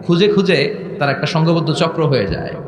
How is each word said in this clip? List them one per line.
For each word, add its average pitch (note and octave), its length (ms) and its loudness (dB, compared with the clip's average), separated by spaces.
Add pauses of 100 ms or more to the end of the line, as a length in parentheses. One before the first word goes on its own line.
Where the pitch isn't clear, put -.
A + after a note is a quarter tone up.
খুঁজে F3 220 2
খুঁজে F3 480 2 (240)
তার C#3 100 0
একটা C3+ 160 -2
সংঘবদ্ধ D#3+ 480 0
চক্র D#3 340 0
হয়ে A#2 200 0
যায়। - 260 -6 (140)